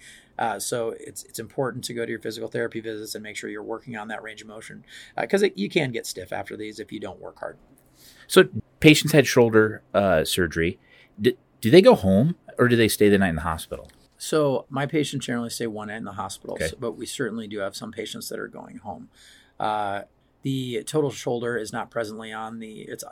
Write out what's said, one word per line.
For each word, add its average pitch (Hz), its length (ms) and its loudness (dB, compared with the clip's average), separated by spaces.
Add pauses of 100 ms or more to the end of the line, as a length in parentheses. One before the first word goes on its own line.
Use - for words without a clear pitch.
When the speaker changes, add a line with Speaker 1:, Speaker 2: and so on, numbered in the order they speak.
(380)
Speaker 1:
Uh, 110 200 -2
so 113 440 -4
it's, - 240 -16
it's - 120 -18
important 123 460 -6
to 123 100 -10
go 117 120 -6
to - 40 -6
your 113 120 -8
physical 113 260 -8
therapy 117 320 -6
visits 107 340 -10
and 107 80 -12
make 107 140 -14
sure 110 140 -10
you're 104 120 -10
working 110 360 -10
on 107 100 -10
that 107 160 -10
range 107 180 -14
of 110 60 -20
motion, 107 380 -18 (320)
uh, - 80 -4
'cause 196 180 2
it, - 140 2
you 196 100 -4
can 143 240 0
get 113 140 -6
stiff - 260 -10
after 101 240 -8
these 107 240 -10
if 104 140 -14
you 110 80 -8
don't 101 180 -12
work 87 200 -18
hard. - 180 -12 (680)
Speaker 2:
So 185 220 8 (320)
patients 151 320 8
had 139 160 6
shoulder, 110 560 4 (100)
uh, 95 300 4
surgery. 85 560 0 (420)
D-, 123 160 2 (240)
do 110 80 0
they 165 120 12
go 240 120 10
home 98 440 4 (200)
or 123 120 6
do 120 80 4
they 113 100 6
stay 104 220 4
the 101 80 8
night 95 120 2
in 82 60 -2
the 76 60 -4
hospital? - 500 -8 (260)
Speaker 1:
So 143 520 0
my 139 160 -4
patients 143 400 -4
generally 120 240 -6
stay 117 180 -6
one 107 220 -10
night 107 80 -10
in 110 80 -12
the 98 80 -12
hospital, 98 420 -10
Speaker 2:
Okay. 80 140 -4
Speaker 1:
so, - 100 -12
but 120 140 -6
we 120 120 -12
certainly 113 420 -6
do 104 120 -8
have 98 160 -6
some 107 160 -12
patients 107 380 -10
that 107 100 -10
are 104 80 -8
going - 300 -18
home. - 320 -16 (500)
Uh, 104 440 -2 (380)
the 127 420 -4
total 147 280 0
shoulder 120 460 -4
is 107 160 -8
not 110 180 -8
presently 110 400 -6
on 110 280 -10
the, 107 240 -14
it's, 113 280 -12